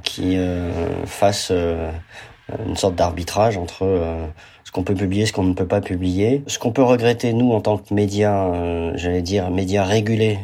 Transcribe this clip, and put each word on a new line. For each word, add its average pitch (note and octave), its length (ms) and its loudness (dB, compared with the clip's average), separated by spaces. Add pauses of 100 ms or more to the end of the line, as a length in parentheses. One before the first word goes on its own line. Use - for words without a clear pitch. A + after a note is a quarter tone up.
qui, F#2 360 -2
euh, F2 320 -2 (340)
fasse, - 460 0
euh, E2+ 400 0 (760)
une - 100 -4
sorte F#2+ 180 0
d'arbitrage F2 640 0
entre, - 240 -8
euh, E2 440 0 (380)
ce - 80 -20
qu'on F#2 120 -4
peut G2+ 100 0
publier, G2 320 0
ce - 80 -4
qu'on G2 100 0
ne F#2 100 2
peut F#2 140 -2
pas G#2 140 2
publier. F#2+ 640 0
Ce - 120 -8
qu'on A#2+ 140 -2
peut C3+ 100 4
regretter, A#2+ 520 4
nous, B2 180 4
en G#2+ 80 2
tant G#2+ 160 2
que - 160 -8
médias, G2+ 540 2
euh, E2+ 480 -2
j'allais F2 280 0
dire, F#2 280 0
médias F#2+ 340 0
régulés G#2+ 600 2